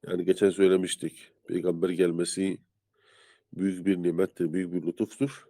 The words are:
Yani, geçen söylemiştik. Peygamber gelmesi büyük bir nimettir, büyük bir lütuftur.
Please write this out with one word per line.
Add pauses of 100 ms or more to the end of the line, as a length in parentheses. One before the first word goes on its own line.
Yani,
geçen
söylemiştik. (160)
Peygamber
gelmesi (960)
büyük
bir
nimettir,
büyük
bir
lütuftur.